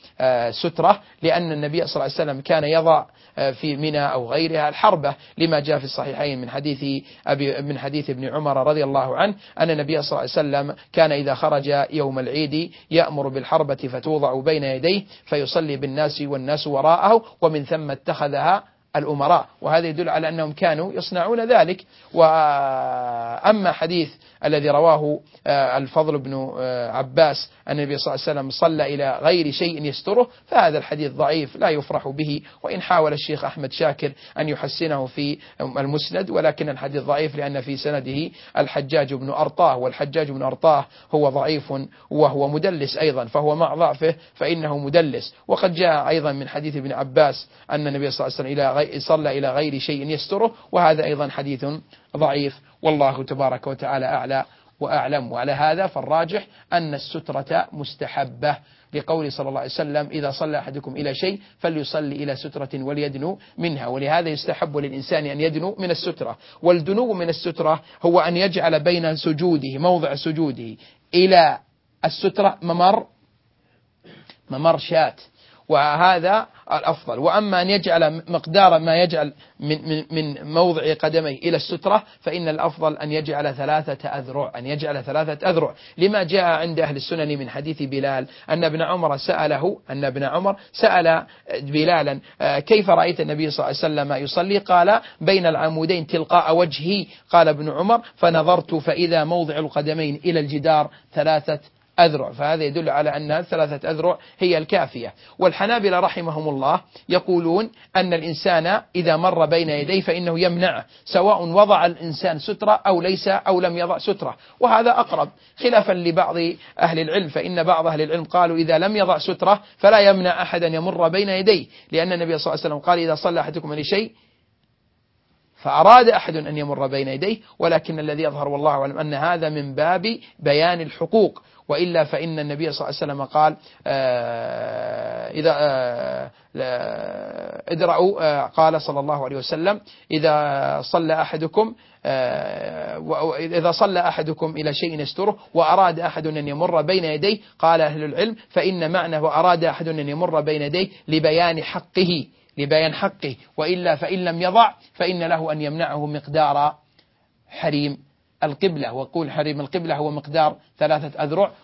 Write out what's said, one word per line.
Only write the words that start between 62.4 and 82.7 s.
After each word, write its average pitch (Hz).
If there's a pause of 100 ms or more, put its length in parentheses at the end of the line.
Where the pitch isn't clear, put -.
وليدنو 143 (180)
منها"، 147
ولهذا 143
يستحب 151
للإنسان 139
أن 143
يدنو 160
من 180
السترة. 151 (240)
والدنو 185
من 175
السترة 160 (220)
هو 175
أن 170
يجعل 170
بين 165
سجوده، 151
موضع 156
سجوده 135 (380)
إلى 175 (460)
السترة 190
ممر، 180 (1400)
ممر 151
شاة، 151 (540)
وهذا 170 (240)
الأفضل. 151
وأما 185
أن 185
يجعل 165
مقدار 170
ما 160
يجعل 160 (260)
من، 151
من، 156
من 151
موضع 160
قدميه 156
إلى 165
السترة، 190 (180)
فإن 165
الأفضل 156